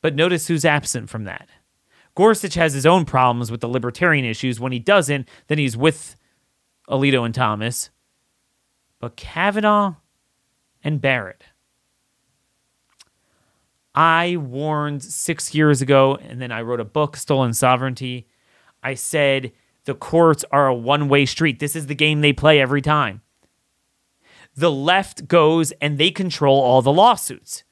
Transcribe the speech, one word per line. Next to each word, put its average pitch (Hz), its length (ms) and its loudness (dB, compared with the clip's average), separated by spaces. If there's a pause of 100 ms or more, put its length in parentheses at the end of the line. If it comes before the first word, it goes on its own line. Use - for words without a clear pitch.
But 156 140 -2
notice 165 320 0
who's 160 180 -2
absent 147 460 -2
from 110 140 -10
that. 90 240 -14 (680)
Gorsuch 208 380 2
has 165 200 2
his 135 120 0
own 175 180 6
problems 120 460 0
with 117 100 -8
the 120 80 -6
libertarian 131 560 -2
issues. 117 360 -6
When 127 100 -6
he 127 80 -6
doesn't, 143 500 0 (200)
then 151 100 -2
he's 131 180 -2
with 156 380 -2 (760)
Alito 135 380 0
and 117 80 -6
Thomas. 110 560 -4 (1080)
But 113 160 -14
Kavanaugh 202 800 -2 (880)
and 147 160 -4
Barrett. 123 420 -4 (2500)
I 165 400 2
warned 147 680 -6
six - 540 -8
years 147 260 4
ago, 135 320 4
and - 260 -14
then 123 120 -10
I 113 100 -8
wrote 117 160 -6
a 113 60 -4
book, 151 320 -4
Stolen 131 360 -2
Sovereignty. 127 760 -2 (520)
I 135 140 -8
said, 135 580 -2 (320)
"The 139 100 -6
courts 165 580 2
are 139 160 4
a 131 60 2
one-way 139 520 2
street. 147 320 -2
This 147 160 -6
is 147 140 -10
the 147 80 -8
game 151 240 0
they 147 120 4
play 151 280 4
every 135 220 0
time." 135 400 -2 (1300)
The 156 160 0
left 160 560 -2
goes 160 540 2
and 147 180 -4
they 170 140 2
control 147 480 0
all 127 200 4
the 127 120 2
lawsuits. - 800 0